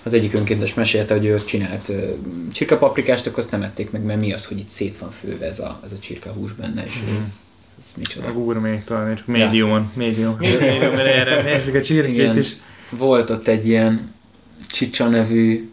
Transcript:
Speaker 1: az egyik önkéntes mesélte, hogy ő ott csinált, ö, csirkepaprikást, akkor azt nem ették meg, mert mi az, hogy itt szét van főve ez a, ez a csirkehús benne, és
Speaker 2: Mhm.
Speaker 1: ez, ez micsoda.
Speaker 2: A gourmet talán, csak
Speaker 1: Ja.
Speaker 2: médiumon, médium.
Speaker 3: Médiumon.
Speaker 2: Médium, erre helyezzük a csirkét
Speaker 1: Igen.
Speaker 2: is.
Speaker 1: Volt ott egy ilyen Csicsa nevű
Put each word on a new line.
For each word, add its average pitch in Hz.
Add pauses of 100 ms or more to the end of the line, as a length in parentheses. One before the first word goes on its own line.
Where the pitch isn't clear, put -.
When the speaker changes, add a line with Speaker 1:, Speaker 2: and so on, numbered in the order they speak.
Speaker 1:
az 117
egyik 107
önkéntes 107
mesélte, 107
hogy 107
ő 107
ott 104
csinált, 101
ö, 98 (420)
csirkepaprikást, 131
akkor 117
azt 113
nem 104
ették 101
meg, 104
mert 107
mi 104
az, -
hogy 104
itt 101
szét 101
van -
főve -
ez -
a, -
ez 101
a 101
csirkehús 101
benne, 110
és - (120)
Speaker 2:
Mhm. 107
Speaker 1:
ez, 107 (560)
ez - (120)
micsoda. -
Speaker 2:
A 120
gourmet 110
talán, 110
csak -
Speaker 1:
Ja. 120
Speaker 2:
médiumon, 107
médium. 113
Speaker 3:
Médiumon. 160
Speaker 2:
Médium, 135
erre 135
helyezzük 139
a 135
csirkét 143
Speaker 1:
Igen. 113
Speaker 2:
is. 135 (360)
Speaker 1:
Volt 123
ott 110
egy 110
ilyen 113 (520)
Csicsa 123
nevű 113